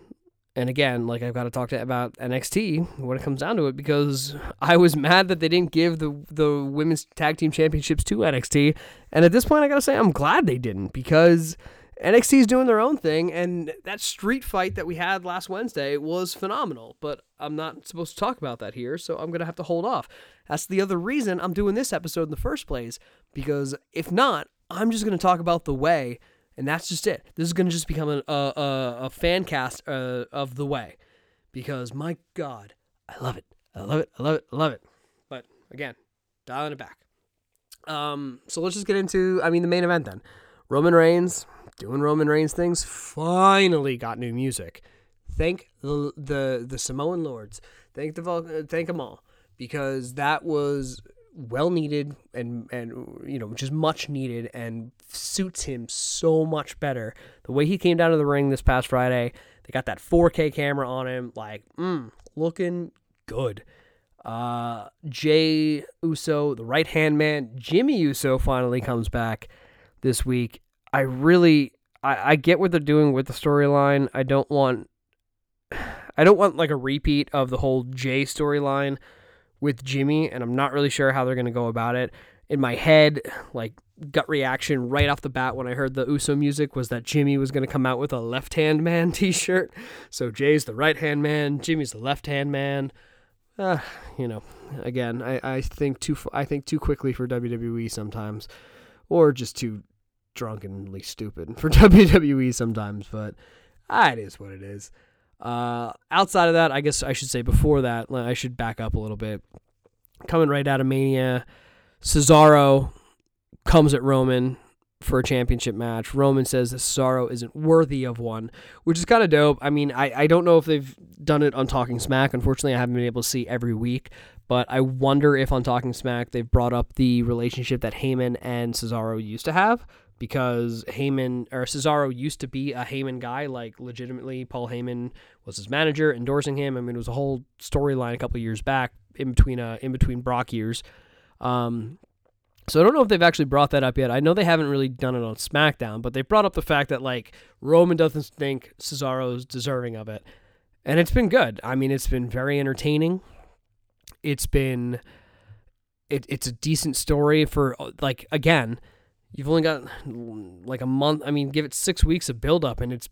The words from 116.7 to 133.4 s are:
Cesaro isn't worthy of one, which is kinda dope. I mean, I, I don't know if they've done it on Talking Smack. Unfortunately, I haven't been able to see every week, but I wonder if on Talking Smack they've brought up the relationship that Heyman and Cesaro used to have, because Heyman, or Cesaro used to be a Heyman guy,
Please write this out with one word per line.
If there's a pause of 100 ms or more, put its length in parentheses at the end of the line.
Cesaro
isn't
worthy
of
one, (320)
which
is
kinda
dope.
I
mean,
I,
I
don't
know
if
they've (280)
done
it
on
Talking
Smack.
Unfortunately,
I
haven't
been
able
to
see
every
week, (360)
but
I
wonder
if
on
Talking
Smack
they've
brought
up
the
relationship
that
Heyman
and
Cesaro
used
to
have, (320)
because
Heyman,
or
Cesaro
used
to
be
a
Heyman
guy,